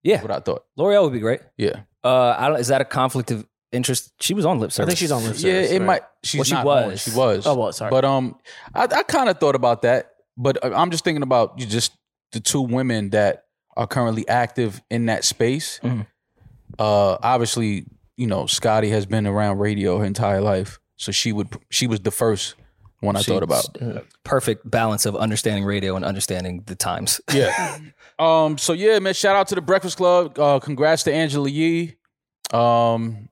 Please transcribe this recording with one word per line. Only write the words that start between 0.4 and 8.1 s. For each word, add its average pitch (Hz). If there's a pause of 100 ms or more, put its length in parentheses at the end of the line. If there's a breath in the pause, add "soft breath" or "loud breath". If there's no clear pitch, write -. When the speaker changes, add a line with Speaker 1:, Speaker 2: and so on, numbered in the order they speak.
Speaker 2:
thought. - (100)
Speaker 1:
L'Oreal 196
would 135
be 113
great. 113 (160)
Speaker 2:
Yeah. 107 (200)
Speaker 1:
Uh, 123
I 131
don't, 147
is 117
that 135
a -
conflict 131
of 113 (260)
interest? 123
She 208
was 202
on 160
Lip 107
Speaker 3:
I -
think - (160)
Speaker 1:
Service. 175
Speaker 3:
she's 170
on 127
Lip 113
Speaker 2:
Yeah, 185
Speaker 3:
Service, 185
Speaker 2:
it 185
Speaker 3:
right? 185
Speaker 2:
might. 185 (200)
She's -
Speaker 1:
Well, 135
she 123
Speaker 2:
not 131
Speaker 1:
was. 139
Speaker 2:
on. 98
She 117
was. 110
Speaker 3:
Oh, 147
well, 110
sorry. 107
Speaker 2:
But, 131
um, 135 (380 loud breath)